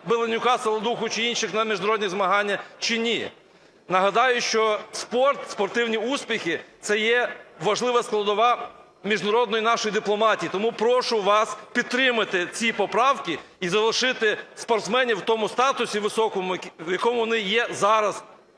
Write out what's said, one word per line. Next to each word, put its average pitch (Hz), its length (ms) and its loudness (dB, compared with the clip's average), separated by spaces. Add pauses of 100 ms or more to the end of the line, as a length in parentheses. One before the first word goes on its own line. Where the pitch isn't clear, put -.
Беленюка, 233 520 2
Солодуху 220 520 -2
чи 220 140 -4
інших 226 300 -2
на 220 100 0
міжнародні 214 440 0
змагання, 202 520 0 (200)
чи 226 180 -2
ні. 226 300 -2 (640)
Нагадаю, 208 520 2
що 220 380 0 (120)
спорт, 262 600 -2
спортивні 220 460 -2
успіхи — 214 600 -2 (220)
це 208 180 0
є 233 300 2 (340)
важлива 220 400 2
складова 214 680 0 (340)
міжнародної 214 600 0
нашої 214 300 0
дипломатії. 208 580 2
Тому 220 200 -2
прошу 233 500 2
вас 208 360 2 (160)
підтримати 233 800 0
ці 226 220 -2
поправки 208 680 0 (200)
і 180 100 -2
залишити 220 680 2 (180)
спортсменів 226 600 0
в 170 40 -6
тому 220 280 0
статусі 240 500 0
високому, 202 560 -2 (240)
в 170 120 -6
якому 233 280 0
вони 226 200 0
є 214 320 0
зараз 202 520 2 (340)